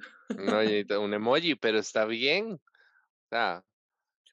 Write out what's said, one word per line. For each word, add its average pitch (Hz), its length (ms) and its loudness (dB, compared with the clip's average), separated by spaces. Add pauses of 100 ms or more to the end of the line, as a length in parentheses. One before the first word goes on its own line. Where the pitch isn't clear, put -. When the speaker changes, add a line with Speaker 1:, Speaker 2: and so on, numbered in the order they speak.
(280)
Speaker 1:
<laughs> 98 100 -6
Speaker 2:
Una 98 200 -2
ballenita, 104 420 2
un 104 120 -2
emoji, 127 440 0
pero 110 220 2
está 110 260 0
bien. 139 480 -2
O - 760 -20
sea 98 340 -2 (680)